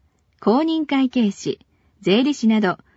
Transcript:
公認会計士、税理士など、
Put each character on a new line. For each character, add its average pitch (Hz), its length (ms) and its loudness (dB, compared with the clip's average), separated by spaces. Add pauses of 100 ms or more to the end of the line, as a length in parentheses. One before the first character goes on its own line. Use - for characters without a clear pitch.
(400)
公 220 180 2
認 320 260 -2
会 269 240 0
計 233 220 0
士、 - 280 -8 (440)
税 202 200 2
理 277 120 0
士 220 140 -2
な 220 120 2
ど、 185 160 -2 (200)